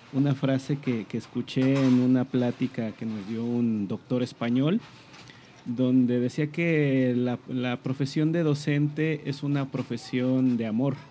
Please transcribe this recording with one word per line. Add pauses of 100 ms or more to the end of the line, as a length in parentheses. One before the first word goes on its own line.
(120)
una
frase
que,
que
escuché
en
una
plática
que
nos
dio
un
doctor
español, (840)
donde
decía
que
la, (100)
la
profesión
de
docente
es
una
profesión
de
amor. (140)